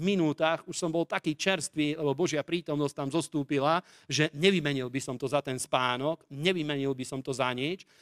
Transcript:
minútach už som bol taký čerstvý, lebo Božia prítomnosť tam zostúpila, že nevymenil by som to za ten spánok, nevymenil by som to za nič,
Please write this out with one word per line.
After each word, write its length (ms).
minútach 640
už 80
som 160
bol 140
taký 260
čerstvý, 640
lebo 160
Božia 320
prítomnosť 540
tam 100
zostúpila, 720
že 320
nevymenil 560
by 80
som 160
to 140
za 100
ten 160
spánok, 800
nevymenil 640
by 100
som 160
to 80
za 240
nič, 320